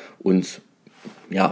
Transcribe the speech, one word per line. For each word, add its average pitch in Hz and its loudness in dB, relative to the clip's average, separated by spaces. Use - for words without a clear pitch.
uns, 92 0
ja, 95 0